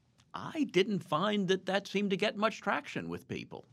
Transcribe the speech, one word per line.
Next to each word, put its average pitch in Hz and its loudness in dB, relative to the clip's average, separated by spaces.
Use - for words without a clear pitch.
I 226 -2
didn't 196 4
find 196 0
that 185 2
that 196 0
seemed 196 0
to 196 4
get 202 0
much 220 0
traction 208 -2
with - -6
people. - -8